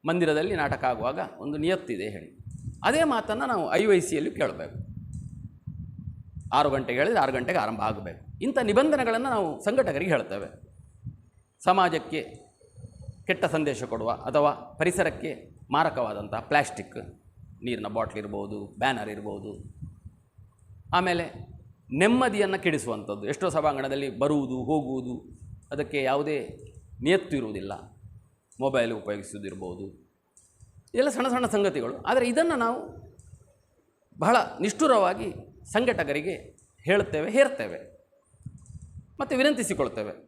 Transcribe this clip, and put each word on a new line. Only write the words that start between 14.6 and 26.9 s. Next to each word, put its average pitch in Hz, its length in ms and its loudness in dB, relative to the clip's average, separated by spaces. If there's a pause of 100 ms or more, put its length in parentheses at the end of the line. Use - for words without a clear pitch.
ಪರಿಸರಕ್ಕೆ 170 520 2 (400)
ಮಾರಕವಾದಂಥ 120 640 0
ಪ್ಲಾಸ್ಟಿಕ್, 117 640 0 (680)
ನೀರಿನ 117 240 -4
ಬಾಟ್ಲ್ 110 320 -4
ಇರ್ಬೋದು, 104 400 -6 (200)
ಬ್ಯಾನರ್ 113 320 0
ಇರ್ಬೋದು, 104 420 -10 (1400)
ಆಮೇಲೆ 175 320 2 (720)
ನೆಮ್ಮದಿಯನ್ನು 202 640 4
ಕೆಡಿಸುವಂಥದ್ದು. 117 640 -2
ಎಷ್ಟೋ 139 220 -2
ಸಭಾಂಗಣದಲ್ಲಿ 139 680 0
ಬರುವುದು 139 460 2
ಹೋಗುವುದು, 131 500 -2 (560)
ಅದಕ್ಕೆ 143 320 -4
ಯಾವುದೇ 143 360 0 (640)